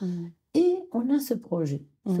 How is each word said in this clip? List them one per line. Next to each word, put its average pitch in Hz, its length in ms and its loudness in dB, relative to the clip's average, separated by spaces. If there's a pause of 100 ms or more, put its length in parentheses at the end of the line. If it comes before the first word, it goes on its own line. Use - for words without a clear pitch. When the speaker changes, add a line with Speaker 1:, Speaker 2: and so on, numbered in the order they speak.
Speaker 1:
Hmm. 175 260 -4 (280)
Speaker 2:
Et 359 240 4 (140)
on 240 220 0
a 285 60 4
ce 262 140 -2
projet, 156 500 -2 (220)
ce 190 140 0